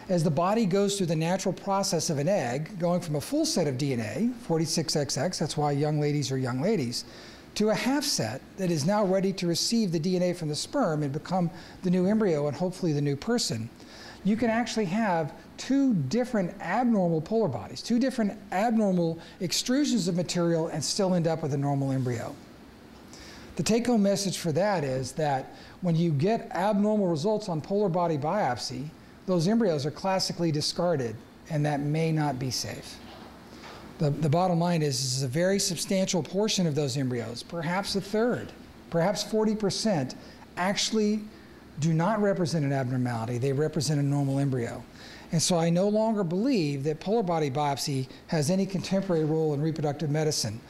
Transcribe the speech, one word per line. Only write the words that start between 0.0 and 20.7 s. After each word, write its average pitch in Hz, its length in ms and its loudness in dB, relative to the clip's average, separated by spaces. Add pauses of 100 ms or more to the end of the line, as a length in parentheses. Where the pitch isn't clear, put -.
as 175 140 2
the 180 60 4
body 190 360 2
goes 196 320 2
through 185 100 0
the 165 80 0
natural 175 380 0
process 196 560 -2
of 147 80 0
an 143 100 0
egg, 156 500 -2
going 175 220 2
from 156 160 -4
a 139 60 -2
full 302 240 0
set 170 220 2
of 127 100 -2
D 139 160 0
N 117 80 -2
A, 110 280 0 (140)
forty-six 165 540 0
X 143 200 -2
X, 175 220 -2
that's 156 160 -2
why 147 160 2
young 151 280 0
ladies 147 300 0
are 131 80 -2
young 127 240 -2
ladies, 156 440 -2 (500)
to 214 140 4
a 214 40 4
half 277 300 0
set - 380 -2 (160)
that 185 120 0
is 151 160 0
now 208 200 4
ready 190 280 2
to 185 140 -4
receive 185 460 2
the 170 60 0
D 185 180 0
N 175 60 2
A 180 100 2
from 165 160 -4
the 147 60 -2
sperm 160 480 0
and 139 100 -2
become 170 360 0 (340)
the 185 60 0
new 180 160 4
embryo 185 420 4
and 139 80 -2
hopefully 180 360 -2
the 143 100 2
new 143 140 2
person, 139 540 -2 (560)
you 208 100 4
can 226 140 2
actually 226 360 0
have 175 480 0 (220)
two 269 380 2
different 190 640 0
abnormal 185 640 2
polar 214 260 0
bodies, 113 340 -6
two 233 160 0
different 233 400 0 (140)
abnormal 185 640 2 (220)
extrusions 240 680 0
of 175 80 0
material, 170 500 0
and 156 160 -4